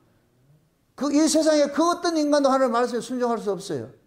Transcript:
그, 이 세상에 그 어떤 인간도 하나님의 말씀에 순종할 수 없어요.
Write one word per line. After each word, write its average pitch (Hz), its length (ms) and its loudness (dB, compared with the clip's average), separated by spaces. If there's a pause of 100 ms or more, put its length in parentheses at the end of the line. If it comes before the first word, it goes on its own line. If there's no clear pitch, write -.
(960)
그, 277 180 -4
이 302 160 4
세상에 302 400 4
그 302 200 0
어떤 349 280 -2
인간도 294 320 2
하나님의 262 220 2
말씀에 233 300 -2
순종할 240 380 -4
수 196 120 -6
없어요. 165 400 -8 (160)